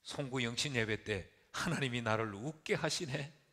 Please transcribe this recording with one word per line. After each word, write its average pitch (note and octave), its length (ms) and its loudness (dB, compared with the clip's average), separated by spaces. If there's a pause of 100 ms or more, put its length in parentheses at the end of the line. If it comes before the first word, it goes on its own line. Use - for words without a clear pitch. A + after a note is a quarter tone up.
송구 C3 400 -2
영신 A#2+ 320 0
예배 A2 300 2
때 G2 260 -2 (220)
"하나님이 C3 480 0
나를 A2 340 2
웃게 D#3 400 -2
하시네. D3+ 600 -2 (180)